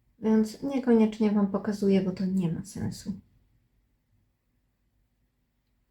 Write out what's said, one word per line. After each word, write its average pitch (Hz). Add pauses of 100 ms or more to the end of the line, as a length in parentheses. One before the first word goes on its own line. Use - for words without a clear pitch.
(180)
więc 220
niekoniecznie 226
Wam 202
pokazuję, 196
bo 185
to 185
nie 185
ma 180
sensu. - (2750)